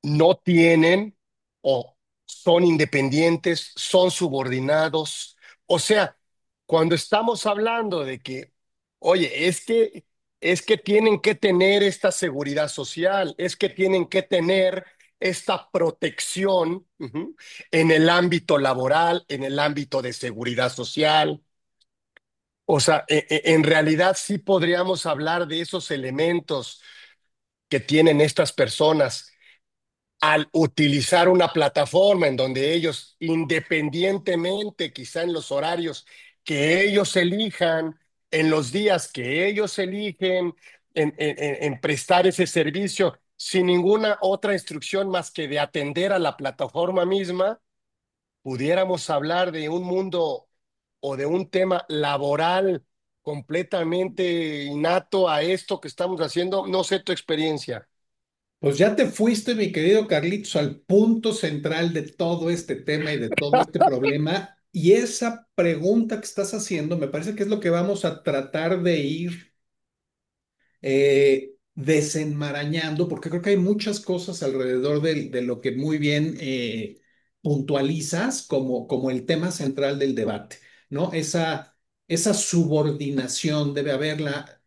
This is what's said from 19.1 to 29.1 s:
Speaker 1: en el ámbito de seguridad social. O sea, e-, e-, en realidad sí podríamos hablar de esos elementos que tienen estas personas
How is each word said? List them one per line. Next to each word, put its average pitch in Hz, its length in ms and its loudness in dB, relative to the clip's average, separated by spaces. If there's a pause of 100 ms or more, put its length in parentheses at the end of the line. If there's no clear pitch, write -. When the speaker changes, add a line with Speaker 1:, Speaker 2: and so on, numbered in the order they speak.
Speaker 1:
en 135 140 -6
el 135 160 -4
ámbito 143 420 -2
de 123 120 -6
seguridad 120 580 -4
social. 151 680 0 (1200)
O 151 140 2
sea, 151 280 2
e-, 151 220 2
e-, 160 240 2
en 160 100 6
realidad 156 560 4
sí 202 180 -4
podríamos 180 680 0
hablar 160 420 -2
de 160 140 -6
esos 165 300 -8
elementos 143 920 -4 (880)
que 139 100 0
tienen 156 420 4
estas - 320 2
personas 151 800 0 (880)